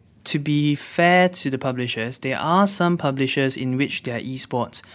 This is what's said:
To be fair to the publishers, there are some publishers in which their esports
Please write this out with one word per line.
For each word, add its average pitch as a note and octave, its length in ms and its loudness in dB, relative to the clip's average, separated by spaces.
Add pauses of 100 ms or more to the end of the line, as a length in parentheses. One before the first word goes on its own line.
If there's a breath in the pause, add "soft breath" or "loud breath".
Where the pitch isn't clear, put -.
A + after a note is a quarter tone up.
(260)
To - 140 -2
be D3 340 0
fair F3+ 560 4
to D3+ 220 -4
the C3 80 -4
publishers, B2 600 -4
there C3 200 -4
are F3 260 4
some F3 320 2
publishers C3+ 580 0
in B2+ 220 -2
which - 260 -4
their A#2+ 160 -6
esports B2+ 600 -6 (140 loud breath)